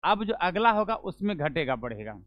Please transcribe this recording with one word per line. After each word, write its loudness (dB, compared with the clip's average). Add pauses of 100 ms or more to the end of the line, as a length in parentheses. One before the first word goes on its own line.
अब 2
जो -2
अगला 2
होगा 2 (100)
उसमें -2
घटेगा, 0
बढ़ेगा। -8 (140)